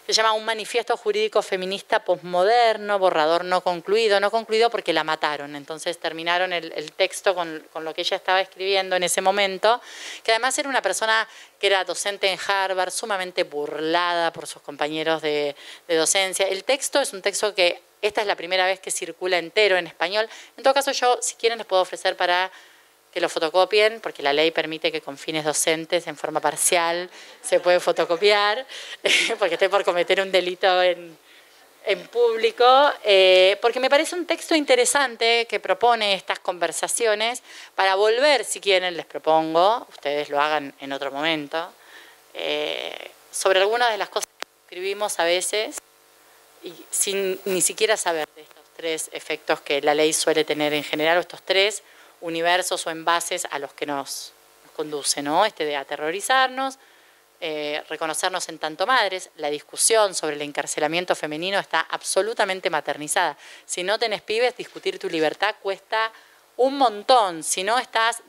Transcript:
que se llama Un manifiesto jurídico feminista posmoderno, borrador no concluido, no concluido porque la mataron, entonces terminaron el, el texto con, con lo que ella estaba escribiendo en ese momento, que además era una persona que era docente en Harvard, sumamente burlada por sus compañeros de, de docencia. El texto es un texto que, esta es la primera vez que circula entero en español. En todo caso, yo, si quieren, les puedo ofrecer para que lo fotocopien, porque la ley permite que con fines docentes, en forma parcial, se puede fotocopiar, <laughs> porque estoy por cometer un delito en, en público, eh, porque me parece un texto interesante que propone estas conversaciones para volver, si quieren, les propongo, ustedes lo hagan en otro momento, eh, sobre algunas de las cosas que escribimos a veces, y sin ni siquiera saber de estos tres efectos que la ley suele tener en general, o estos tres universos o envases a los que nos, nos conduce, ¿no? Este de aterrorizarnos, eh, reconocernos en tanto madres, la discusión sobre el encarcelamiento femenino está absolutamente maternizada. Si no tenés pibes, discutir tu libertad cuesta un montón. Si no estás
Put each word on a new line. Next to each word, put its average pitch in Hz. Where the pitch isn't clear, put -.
que 214
se 214
llama 220
Un 220
manifiesto 226
jurídico 208
feminista 190
posmoderno, 202
borrador 170
no 185
concluido, 196
no 202
concluido 226
porque 196
la 160
mataron, 147
entonces 156
terminaron 170
el, 165
el 151
texto 190
con, 165
con 160
lo 156
que 175
ella 180
estaba 185
escribiendo 190
en 180
ese 175
momento, 196
que -
además 233
era 285
una 247
persona 220
que 202
era 190
docente 190
en 175
Harvard, 190
sumamente 185
burlada 160
por 156
sus -
compañeros 156
de, 147
de 165
docencia. 190
El 190
texto 277
es 262
un 190
texto 196
que, 175
esta 214
es 208
la 190
primera 185
vez 190
que 196
circula 180
entero 185
en 170
español. 202
En 233
todo 269
caso, 277
yo, 247
si -
quieren, 226
les 214
puedo 185
ofrecer 180
para 180
que 180
lo 165
fotocopien, 185
porque -
la 143
ley 156
permite 160
que 156
con 139
fines 156
docentes, 160
en 151
forma 156
parcial, 170
se 175
puede 180
fotocopiar, 202
<laughs> 214
porque 175
estoy 190
por 190
cometer 180
un 190
delito 185
en, 170
en 185
público, 240
eh, 190
porque 233
me 262
parece 302
un 349
texto -
interesante 240
que 208
propone 208
estas 185
conversaciones 208
para 190
volver, 226
si -
quieren, 185
les 151
propongo, 160
ustedes 147
lo 143
hagan 147
en 139
otro 139
momento, 156
eh, -
sobre 190
algunas 233
de 208
las 185
cosas -
que -
escribimos 196
a 170
veces, 196
y 175
sin 190
ni 185
siquiera 214
saber 160
de 156
estos 156
tres 165
efectos 156
que 143
la 147
ley 156
suele 156
tener 151
en 147
general, 160
o -
estos -
tres 190
universos 170
o 175
envases 170
a 147
los 139
que -
nos, -
nos -
conduce, 151
¿no? 156
Este 202
de 147
aterrorizarnos, 254
eh, 151
reconocernos 165
en 160
tanto 156
madres, 208
la 151
discusión 190
sobre 151
el 147
encarcelamiento 156
femenino 165
está 160
absolutamente 190
maternizada. 151
Si -
no 202
tenés 214
pibes, 233
discutir 180
tu 190
libertad 165
cuesta 220
un 269
montón. 208
Si -
no 220
estás 226